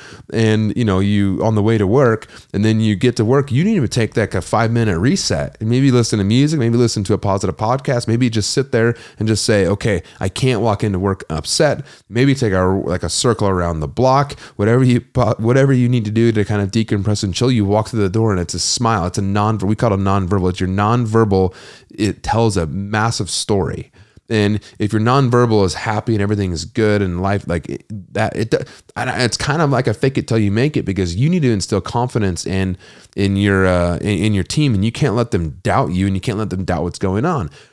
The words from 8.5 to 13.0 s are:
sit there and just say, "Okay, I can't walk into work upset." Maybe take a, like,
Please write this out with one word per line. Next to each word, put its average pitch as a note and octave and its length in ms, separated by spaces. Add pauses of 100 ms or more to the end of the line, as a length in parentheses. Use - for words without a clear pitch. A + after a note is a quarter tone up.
sit C#3 220
there A#2 240 (220)
and G#2+ 100
just G#2+ 160
say, G2+ 220
"Okay, G2+ 360 (160)
I F#2+ 120
can't B2+ 320
walk A2 200
into G2+ 160
work F#2+ 300
upset." A2+ 560 (240)
Maybe B2+ 260
take A2+ 200
a, F#2 80
like, F#2 400